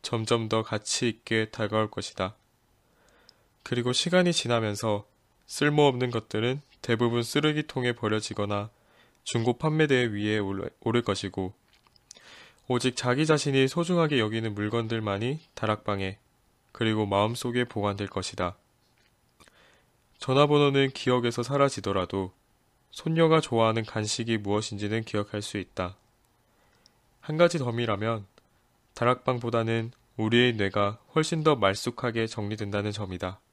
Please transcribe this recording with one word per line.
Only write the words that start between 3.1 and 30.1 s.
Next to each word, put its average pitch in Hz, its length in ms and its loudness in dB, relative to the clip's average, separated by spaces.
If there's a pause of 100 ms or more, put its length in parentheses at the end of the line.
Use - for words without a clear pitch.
그리고 123 300 -2
시간이 175 400 2
지나면서 110 760 0 (380)
쓸모없는 143 680 2
것들은 117 500 -2 (200)
대부분 120 420 0
쓰레기통에 147 720 -2
버려지거나 104 760 -4 (540)
중고 117 340 0
판매대 151 500 2
위에 107 320 0
올-, 98 300 -4 (120)
오를 117 200 2
것이고 95 520 -4 (1120)
오직 123 300 0
자기 127 280 0
자신이 139 440 2
소중하게 165 500 0
여기는 110 340 -2
물건들만이 110 840 -2 (140)
다락방에 101 640 -4 (560)
그리고 110 320 0
마음속에 117 580 0
보관될 101 440 -4
것이다. 92 500 -6 (1600)
전화번호는 139 760 4
기억에서 123 500 0
사라지더라도 98 880 0 (560)
손녀가 160 500 2
좋아하는 113 460 2
간식이 110 540 -2
무엇인지는 104 640 -2
기억할 104 400 -4
수 - 160 -6
있다. 92 360 -8 (1200)
한 156 180 -6
가지 170 220 4
덤이라면 113 680 -2 (680)
다락방보다는 117 960 0 (240)